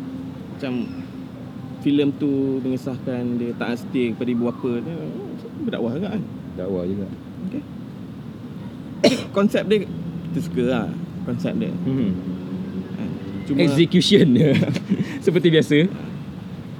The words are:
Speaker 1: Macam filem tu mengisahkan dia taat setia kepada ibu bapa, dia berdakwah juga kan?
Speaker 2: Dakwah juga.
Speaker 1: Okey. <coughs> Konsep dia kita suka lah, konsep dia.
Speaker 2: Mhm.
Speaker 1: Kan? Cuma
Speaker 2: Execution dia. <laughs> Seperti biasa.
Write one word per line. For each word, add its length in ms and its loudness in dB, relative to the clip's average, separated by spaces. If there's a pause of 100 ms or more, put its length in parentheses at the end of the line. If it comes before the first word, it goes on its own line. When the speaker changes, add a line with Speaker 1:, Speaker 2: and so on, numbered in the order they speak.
(540)
Speaker 1:
Macam 320 -4 (920)
filem 320 4
tu 160 0 (320)
mengisahkan 640 -2 (120)
dia 180 -2
taat 260 -2
setia 320 0
kepada 160 -4
ibu 160 2
bapa, 320 -2
dia 220 -4 (640)
berdakwah 320 -2
juga 180 -2
kan? 120 -2 (320)
Speaker 2:
Dakwah 300 -2
juga. 220 -2 (360)
Speaker 1:
Okey. 200 -6 (1400)
<coughs> 320 2
Konsep 320 2
dia 180 4
kita 580 -6
suka 240 -2
lah, 220 2 (380)
konsep 320 -2
dia. 180 -2
Speaker 2:
Mhm. 360 0 (840)
Speaker 1:
Kan? 160 -6 (360)
Cuma 160 0
Speaker 2:
Execution 680 8
dia. 240 8 (340)
<laughs> 360 0
Seperti 240 6
biasa. 300 6 (1000)